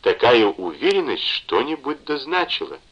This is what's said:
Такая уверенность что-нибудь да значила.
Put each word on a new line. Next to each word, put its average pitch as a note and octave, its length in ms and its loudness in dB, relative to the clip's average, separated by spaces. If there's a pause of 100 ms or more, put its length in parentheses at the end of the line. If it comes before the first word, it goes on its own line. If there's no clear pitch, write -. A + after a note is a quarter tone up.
Такая A2 440 4
уверенность G2+ 800 -2
что-нибудь C#3+ 800 -4
да D3 120 -4
значила. D3+ 600 -4 (120)